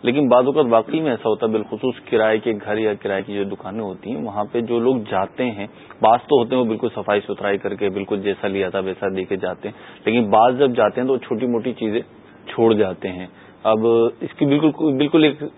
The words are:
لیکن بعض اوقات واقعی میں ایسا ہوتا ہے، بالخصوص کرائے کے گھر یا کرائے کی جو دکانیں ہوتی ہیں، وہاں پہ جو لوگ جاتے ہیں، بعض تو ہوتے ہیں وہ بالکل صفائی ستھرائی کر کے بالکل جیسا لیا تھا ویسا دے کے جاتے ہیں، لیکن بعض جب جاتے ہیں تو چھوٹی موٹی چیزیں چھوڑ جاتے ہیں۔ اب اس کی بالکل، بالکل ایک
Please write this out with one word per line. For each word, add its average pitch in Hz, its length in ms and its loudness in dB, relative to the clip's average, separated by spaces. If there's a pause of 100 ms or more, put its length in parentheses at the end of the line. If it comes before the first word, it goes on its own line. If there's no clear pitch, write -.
لیکن 135 260 0
بعض 123 180 6
اوقات 139 240 2
واقعی 113 300 2
میں 156 120 -2
ایسا 113 180 -2
ہوتا 107 160 0
ہے، 110 60 0
بالخصوص 110 440 -4 (160)
کرائے 110 260 2
کے 113 160 -2 (120)
گھر 107 120 -4
یا 107 160 0
کرائے 98 280 -4
کی 101 120 -10
جو 101 100 -2
دکانیں 98 380 -8
ہوتی 98 300 -10
ہیں، 147 100 -6
وہاں 104 300 -6
پہ 120 100 -2
جو 117 180 -2
لوگ 127 160 2 (160)
جاتے 98 340 -2
ہیں، 104 220 -6 (340)
بعض 113 180 6
تو 143 200 2
ہوتے 120 160 0
ہیں 127 80 2
وہ 117 40 0
بالکل 110 280 -2
صفائی 104 320 0
ستھرائی 101 300 -2
کر 98 180 -6
کے 101 140 -2
بالکل 98 320 -4
جیسا 101 260 -4
لیا 98 220 -2
تھا 95 100 -4
ویسا 95 280 -4
دے 95 160 -4
کے 95 140 -4
جاتے 90 320 -6
ہیں، - 360 -20
لیکن 113 240 2
بعض 120 300 6
جب 131 160 4
جاتے 113 260 2
ہیں 127 60 -2
تو 131 100 0
چھوٹی 117 280 -4
موٹی 120 280 -2
چیزیں 110 280 -4 (460)
چھوڑ 113 260 2
جاتے 92 380 -2
ہیں۔ 90 160 -10 (360)
اب 110 240 2 (340)
اس - 160 -10
کی 156 80 2
بالکل، 147 520 2
بالکل 147 260 2
ایک 143 200 0 (140)